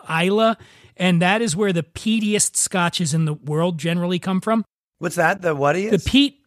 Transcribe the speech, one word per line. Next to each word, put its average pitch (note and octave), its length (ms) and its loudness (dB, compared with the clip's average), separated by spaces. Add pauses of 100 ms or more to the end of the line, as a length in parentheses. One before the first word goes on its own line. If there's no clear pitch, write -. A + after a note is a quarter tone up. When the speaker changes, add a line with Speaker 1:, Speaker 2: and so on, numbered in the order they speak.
Speaker 1:
Islay, G3+ 460 2 (420)
and F3 240 2
that G3+ 220 2
is E3+ 120 -2
where G3+ 160 0
the E3+ 120 -2
peatiest G#3+ 720 -2
scotches E3+ 580 -2
in D#3+ 120 2
the D3+ 100 -2
world D#3+ 420 -2
generally F3 400 -2
come F#3 240 -2
from. A3 240 0 (340)
Speaker 2:
What's E3+ 180 -6
that? F3+ 260 2
The E3 100 2
what C#3+ 220 2
is? G3+ 160 -2
Speaker 1:
The F#3 180 0
peat C#4 380 2